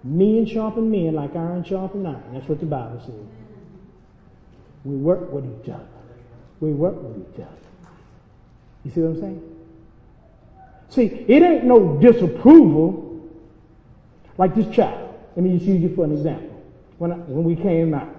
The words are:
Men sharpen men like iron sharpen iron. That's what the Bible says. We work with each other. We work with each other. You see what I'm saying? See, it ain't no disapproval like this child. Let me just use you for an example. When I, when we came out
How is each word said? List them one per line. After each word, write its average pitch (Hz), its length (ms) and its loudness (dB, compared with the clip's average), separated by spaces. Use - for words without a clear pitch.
Men 208 420 0
sharpen 220 440 -4
men 165 240 -2
like 147 220 -8
iron 170 280 -6
sharpen 190 420 -8
iron. 127 160 -12
That's 131 160 -14
what 151 120 -6
the 165 60 -8
Bible 120 380 -10
says. - 100 -18
We 139 100 -8
work 170 340 -2
with 139 140 -8
each 120 240 -16
other. - 160 -16
We 156 120 -4
work 165 300 -4
with - 160 -16
each - 220 -18
other. - 80 -20
You 139 60 -12
see 170 100 -4
what 160 100 0
I'm 156 100 -8
saying? 190 220 -10
See, 247 140 0
it 262 380 4
ain't 330 220 2
no 196 340 4
disapproval 185 1200 6
like 180 200 2
this 214 180 0
child. - 400 -2
Let 175 80 0
me 180 120 2
just 170 80 -2
use 185 160 2
you 165 140 -2
for 175 100 -2
an 151 80 -2
example. 147 380 -6
When 170 140 -4
I, - 20 -8
when 165 300 -6
we 170 100 0
came 165 400 0
out - 140 -8